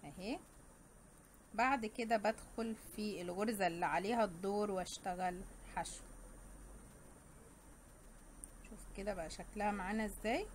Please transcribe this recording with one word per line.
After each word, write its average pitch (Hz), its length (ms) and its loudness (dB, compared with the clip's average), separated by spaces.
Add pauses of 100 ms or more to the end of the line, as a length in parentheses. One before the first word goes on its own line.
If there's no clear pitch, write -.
اهي. 185 340 -4 (1160)
بعد 233 320 6
كده 226 300 2
بدخل 220 600 2 (200)
في 208 260 0
الغرزة 196 440 4
اللي 170 200 4
عليها 190 380 6
الدور 196 460 2
واشتغل 180 720 0 (340)
حشو. - 280 -2 (2750)
شوف 214 80 -10 (180)
كده 196 180 0
بقى 165 160 -2
شكلها 208 400 0
معانا 208 340 2
ازاي. 233 500 2